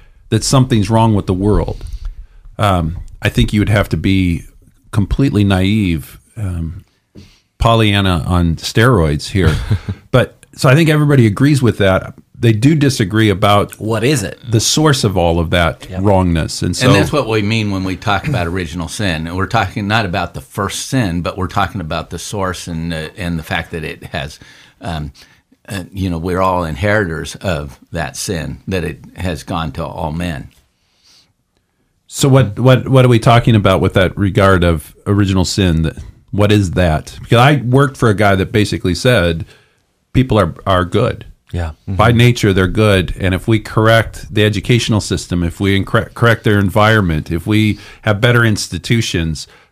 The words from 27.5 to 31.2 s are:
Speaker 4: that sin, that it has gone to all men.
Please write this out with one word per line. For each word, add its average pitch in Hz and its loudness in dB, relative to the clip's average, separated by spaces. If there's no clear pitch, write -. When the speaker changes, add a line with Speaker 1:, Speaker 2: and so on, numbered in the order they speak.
Speaker 4:
that 80 -8
sin, 73 -8
that 92 -4
it 73 -10
has 90 -8
gone 82 -6
to 82 -8
all 85 -8
men. 80 -8